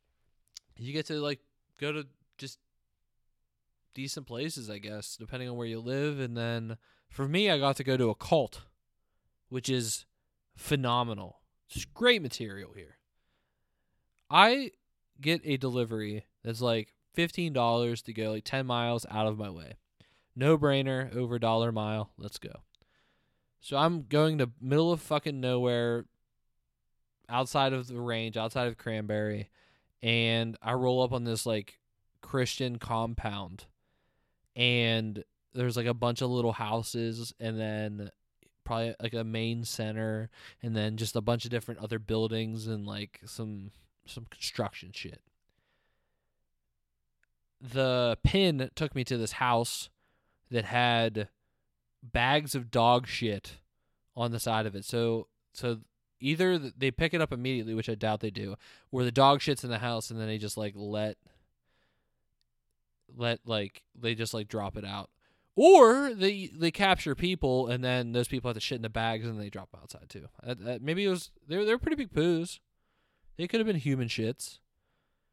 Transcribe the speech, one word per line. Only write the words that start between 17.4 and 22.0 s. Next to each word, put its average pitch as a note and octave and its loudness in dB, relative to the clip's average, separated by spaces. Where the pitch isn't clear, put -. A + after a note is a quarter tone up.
dollars A#2 2
to A#2 -14
go, A2 -4
like, A2 -6
ten C3+ -4
miles A#2+ -2
out A2 0
of G#2+ -2
my G#2 -8
way. E2 -14
No D3 6
brainer, C3+ 0
over A#2+ -2
a A#2 -4
dollar A2+ 2
a A2+ -2
mile. G#2+ -4